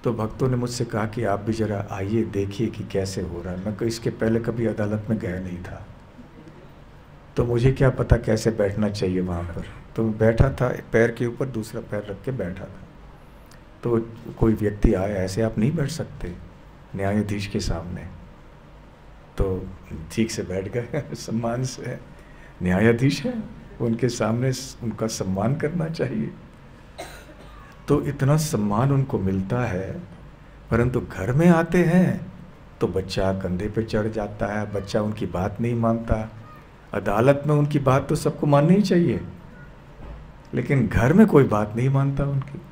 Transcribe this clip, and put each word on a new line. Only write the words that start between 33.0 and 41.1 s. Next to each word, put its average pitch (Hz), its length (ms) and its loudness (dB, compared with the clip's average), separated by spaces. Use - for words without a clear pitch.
कंधे 95 360 -2
पे 113 140 0
चढ़ 110 240 0
जाता 104 520 -2
है, 104 120 -4
बच्चा 101 300 -2
उनकी 107 240 -2
बात 90 360 -2
नहीं 120 140 0
मानता। 113 560 0
अदालत 107 540 2
में 151 80 4
उनकी 147 240 2
बात 131 300 2
तो 156 60 2
सबको 151 320 -2
माननी 147 280 6
ही 208 60 6
चाहिए, 170 400 2
लेकिन 131 340 2
घर 123 260 4